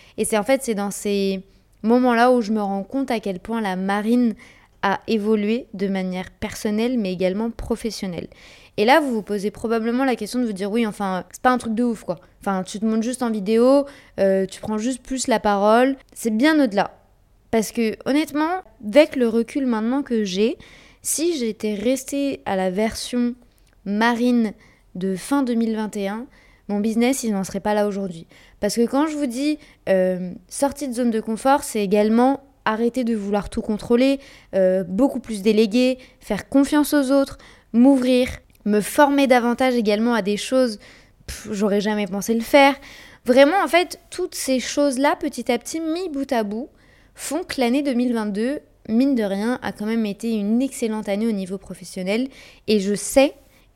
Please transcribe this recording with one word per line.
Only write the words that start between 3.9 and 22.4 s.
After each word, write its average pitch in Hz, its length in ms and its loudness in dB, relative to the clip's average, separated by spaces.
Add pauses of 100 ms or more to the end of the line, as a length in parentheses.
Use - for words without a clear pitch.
a 196 240 0
évolué 214 680 0
de 196 140 -4
manière 185 420 -4
personnelle, 220 640 -4
mais 190 160 -2
également 185 380 -2
professionnelle. 208 800 -6 (480)
Et 208 80 0
là, 277 160 6
vous 285 100 0
vous 220 120 -2
posez 202 280 -4
probablement 233 540 -2
la 247 120 0
question 220 240 -6
de 247 60 -2
vous 220 60 -4
dire, « 196 200 -6
Oui, 233 140 0
enfin, 190 460 -4
c'est - 100 -12
pas 254 80 4
un 247 80 2
truc 233 160 -6
de 226 80 -2
ouf, 240 220 -4
quoi. 170 160 -6 (200)
Enfin, 190 220 -2
tu 196 160 -10
te 196 60 -4
montres 220 180 0
juste 247 200 -6
en 233 80 0
vidéo, 226 540 4 (340)
euh, 190 280 2
tu - 140 -14
prends 214 180 -6
juste 240 240 -4
plus 254 240 -8
la 220 140 0
parole. » 220 560 4 (180)
C'est 214 200 -4
bien 302 280 4
au-delà. 196 340 0 (540)
Parce 220 200 0
que, 226 260 -2 (100)
honnêtement, 311 560 0 (220)
avec 294 320 4
le 247 120 2
recul 233 380 -2
maintenant 233 360 0
que 226 220 -2
j'ai, 202 320 0 (460)
si 330 340 -2
j'étais 214 380 -4
restée 262 720 -2